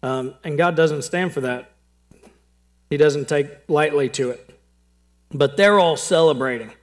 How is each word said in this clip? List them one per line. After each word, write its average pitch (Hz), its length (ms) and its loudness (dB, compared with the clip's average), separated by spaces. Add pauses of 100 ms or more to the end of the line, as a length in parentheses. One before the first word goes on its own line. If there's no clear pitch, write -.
Um, 131 300 -6 (100)
and 151 120 -6
God 170 200 2
doesn't 151 260 2
stand 175 300 -4
for 147 80 -6
that. 123 320 -8 (1160)
He 147 60 -4
doesn't 143 320 2
take 143 200 -2 (200)
lightly 147 420 0
to 127 200 -4
it. - 260 -16 (760)
But 139 240 0
they're 202 240 4
all 165 160 2
celebrating. 135 760 0 (100)